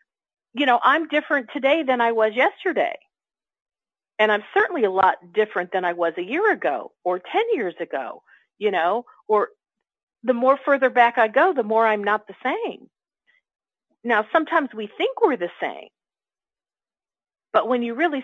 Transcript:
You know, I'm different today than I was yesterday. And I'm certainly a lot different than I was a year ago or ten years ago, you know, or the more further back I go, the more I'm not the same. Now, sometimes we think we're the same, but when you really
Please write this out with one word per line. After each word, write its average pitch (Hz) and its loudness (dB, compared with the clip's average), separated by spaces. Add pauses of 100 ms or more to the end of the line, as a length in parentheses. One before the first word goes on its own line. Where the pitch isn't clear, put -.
(540)
You 262 -2
know, 247 4
I'm 311 2
different 294 -2
today 285 0
than 254 0
I 233 0
was 220 2
yesterday. 247 -2 (1200)
And 214 4
I'm 208 0 (100)
certainly 359 0
a 190 2
lot 185 2 (180)
different 190 -2
than 185 -2
I 175 0
was 170 -2
a 180 -4
year 339 0
ago 156 -4 (100)
or 180 -2
ten - -2 (100)
years 240 -4
ago, 135 -10 (340)
you 208 -2
know, 185 0 (240)
or 214 2 (760)
the 240 2
more 254 2
further 269 2
back 233 4
I 226 4
go, 277 2
the 269 -2
more 220 2
I'm 214 0
not 208 -2
the 190 -20
same. 339 -6 (1160)
Now, 220 2
sometimes 320 0
we 214 -8 (100)
think 466 -2
we're 294 4
the 175 -4
same, 107 -8 (1600)
but 220 2
when 247 0
you 233 -4
really 285 -2